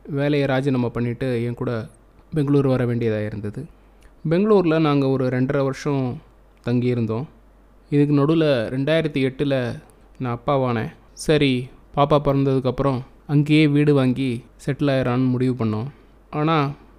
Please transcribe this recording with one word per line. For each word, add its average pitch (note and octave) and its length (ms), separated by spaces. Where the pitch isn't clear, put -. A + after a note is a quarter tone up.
வேலையை C#3+ 400
ராஜினாமா C3 400
பண்ணிட்டு A#2+ 560
என் A#2+ 100
கூட A#2+ 340
பெங்களூர் C#3+ 320
வர B2+ 200
வேண்டியதா A#2 380
இருந்தது. G#2 420
பெங்களூர்ல F3+ 500
நாங்க C#3+ 280
ஒரு C3 180
ரெண்டரை C3 360
வருஷம் C3+ 600
தங்கியிருந்தோம். A#2+ 600
இதுக்கு D3 240
நடுவுல D#3 300
ரெண்டாயிரத்தி D3 520
எட்டுல C3+ 580
நான் A#2+ 200
அப்பாவானேன். C3 540
சரி, C#3 560
பாப்பா C#3+ 280
பிறந்ததுக்கப்புறம் C3+ 800
அங்கேயே D3+ 400
வீடு D3 280
வாங்கி B2+ 500
செட்டில் C#3+ 260
ஆயிடலான்னு B2+ 360
முடிவு B2 360
பண்ணோம். A2 220
ஆனா D3+ 400